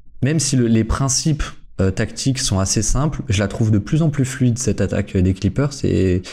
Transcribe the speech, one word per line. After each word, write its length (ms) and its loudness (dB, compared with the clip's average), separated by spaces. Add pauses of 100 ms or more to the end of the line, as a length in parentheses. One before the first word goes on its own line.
(220)
même 160 2
si 180 0
le, 100 4
les 180 4
principes, 580 0 (380)
euh, 120 2
tactiques 480 -2
sont 180 0
assez 240 0
simples, 460 0
je 100 0
la 80 2
trouve 240 0
de 80 4
plus 240 0
en 80 2
plus 140 0
fluide, 340 0
cette 220 -2
attaque, 340 -2
euh, 80 2
des 100 4
Clippers, 380 0 (140)
et 380 2 (100)